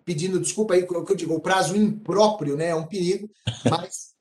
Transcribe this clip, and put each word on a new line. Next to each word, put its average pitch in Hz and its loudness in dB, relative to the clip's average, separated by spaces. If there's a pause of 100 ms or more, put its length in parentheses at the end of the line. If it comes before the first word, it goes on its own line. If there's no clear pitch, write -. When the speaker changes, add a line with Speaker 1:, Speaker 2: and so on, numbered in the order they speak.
Speaker 1:
pedindo 175 -2
desculpa 190 -2
aí, 180 6
o 175 -4
que 196 2
eu 190 0
digo, 165 -2
o 156 0
prazo 185 0
impróprio, 202 2
né, 160 0
é 170 0
um 160 -4
perigo, 202 -2 (160)
Speaker 2:
<laughs> - -4
Speaker 1:
mas - -6